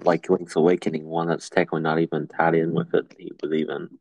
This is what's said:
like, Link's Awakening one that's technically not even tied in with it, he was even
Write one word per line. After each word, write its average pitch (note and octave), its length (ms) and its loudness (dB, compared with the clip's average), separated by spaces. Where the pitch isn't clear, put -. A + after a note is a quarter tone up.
like, E2+ 240 0
Link's F2+ 260 0
Awakening E2 500 2
one E2 220 -2
that's - 220 -4
technically E2+ 320 0
not D#2+ 180 0
even D#2 280 -2
tied E2 280 2
in E2 180 0
with E2+ 200 -2
it, - 260 -2
he - 120 -14
was D2+ 100 -4
even - 360 -4